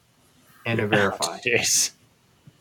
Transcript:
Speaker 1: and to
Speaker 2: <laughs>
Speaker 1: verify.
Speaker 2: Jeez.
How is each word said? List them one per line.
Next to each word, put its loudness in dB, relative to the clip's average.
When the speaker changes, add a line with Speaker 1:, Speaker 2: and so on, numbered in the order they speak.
Speaker 1:
and 0
to 0
Speaker 2:
<laughs> 2
Speaker 1:
verify. 0
Speaker 2:
Jeez. 0